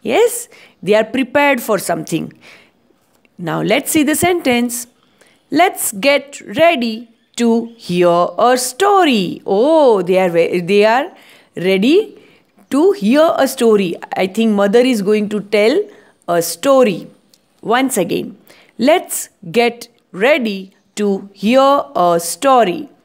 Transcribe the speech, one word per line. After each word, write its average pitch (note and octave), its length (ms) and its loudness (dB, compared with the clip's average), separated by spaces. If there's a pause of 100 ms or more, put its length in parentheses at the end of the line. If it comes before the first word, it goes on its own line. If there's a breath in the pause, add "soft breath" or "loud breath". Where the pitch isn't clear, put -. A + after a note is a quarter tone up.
Yes, G#4+ 460 -2 (340 soft breath)
they F#3 120 0
are A3 100 2
prepared C4+ 560 0
for A3 180 -2
something. D#3+ 540 -6 (1040 loud breath)
Now D#3+ 260 -6
let's G#3 280 -2
see D#4 120 0
the D4+ 120 0
sentence. C4 720 -2 (640 soft breath)
"Let's E4 420 0
get C4+ 480 -2 (160)
ready B3 520 0 (340)
to A#3 80 2 (260)
hear F3 400 2 (300)
a B3 100 4
story." D4 920 0
Oh, B3 560 2
they F3+ 220 0
are F3+ 60 0
ve-, E3+ 300 0 (120)
they G3+ 120 4
are A#3+ 220 0 (500 soft breath)
ready F#3+ 400 2 (760 soft breath)
to E4 220 2
hear C#4+ 360 2 (160)
a - 40 -2
story. G#3 460 0 (300)
I - 20 -4
think A3 260 -2 (100)
mother G3+ 180 4
is A#3 220 0
going G#3 280 0
to G#3 100 -4
tell A3 380 0 (580 loud breath)
a E3+ 60 0
story. B3 560 0 (640)
Once B3 340 -2
again, - 400 -4 (540 soft breath)
"Let's C4+ 320 -2 (380)
get A#3 280 -2 (380)
ready A#3+ 320 0 (380)
to G#3 120 -2 (360)
hear C4 260 4 (240)
a F3 160 2 (100)
story." A#3 580 0 (260)